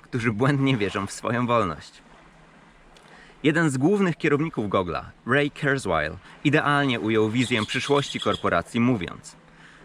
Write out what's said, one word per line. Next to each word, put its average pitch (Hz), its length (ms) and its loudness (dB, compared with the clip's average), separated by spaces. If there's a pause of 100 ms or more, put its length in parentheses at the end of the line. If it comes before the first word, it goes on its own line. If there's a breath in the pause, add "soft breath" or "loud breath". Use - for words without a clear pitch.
którzy 120 300 -2
błędnie 135 460 2
wierzą 101 300 -2
w - 40 -10
swoją 120 360 -2
wolność. 101 540 -2 (1400 loud breath)
Jeden 156 260 2
z 131 80 -2
głównych 180 400 2
kierowników 147 520 -2
Google'a, 90 340 -2 (240)
Ray 139 240 2
Kurzweil, 90 640 -2 (300 loud breath)
idealnie 143 560 2
ujął 110 300 2
wizję 113 360 0
przyszłości - 540 -2
korporacji, 95 600 0
mówiąc: 95 560 -2 (500 loud breath)